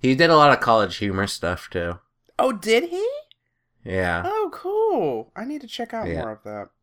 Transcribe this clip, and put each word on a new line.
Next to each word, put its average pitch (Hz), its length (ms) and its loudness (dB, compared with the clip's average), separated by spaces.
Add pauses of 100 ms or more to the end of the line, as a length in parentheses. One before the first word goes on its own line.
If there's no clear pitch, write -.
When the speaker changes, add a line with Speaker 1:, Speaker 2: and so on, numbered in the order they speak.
Speaker 1:
He 131 140 2
did 165 160 4
a 160 60 8
lot 147 160 8
of 123 80 4
College 107 380 2
Humor 98 280 -2
stuff - 440 -6
too. 87 280 -6 (400)
Speaker 2:
Oh, 262 140 2
did 220 380 0
he? 392 180 -4 (760)
Speaker 1:
Yeah. 90 400 -2
Speaker 2:
Oh, 403 280 -4
cool. 359 840 -2
I 208 100 -12
need 285 180 -10
to 240 40 -20
check 233 280 -10
out 220 120 -6
Speaker 1:
Yeah. 82 140 -6
Speaker 2:
more 107 120 -8
of 107 120 -18
that. 104 240 -12 (140)